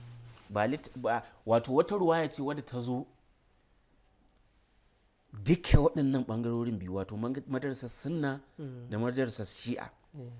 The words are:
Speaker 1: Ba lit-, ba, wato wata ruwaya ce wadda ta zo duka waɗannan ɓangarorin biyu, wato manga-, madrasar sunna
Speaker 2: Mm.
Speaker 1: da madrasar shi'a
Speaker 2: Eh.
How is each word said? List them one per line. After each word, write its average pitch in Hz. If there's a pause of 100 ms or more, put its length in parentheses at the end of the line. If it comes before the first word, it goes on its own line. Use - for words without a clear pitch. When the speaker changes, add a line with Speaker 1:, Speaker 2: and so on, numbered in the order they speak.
(500)
Speaker 1:
Ba 104
lit-, 147
ba, 117 (240)
wato 117
wata 165
ruwaya 165
ce 147
wadda 143
ta 123
zo 123 (2250)
duka 110
waɗannan 139
ɓangarorin 117
biyu, 90
wato 98
manga-, 131
madrasar 131
sunna 139 (180)
Speaker 2:
Mm. 127
Speaker 1:
da 104
madrasar 123
shi'a - (280)
Speaker 2:
Eh. 120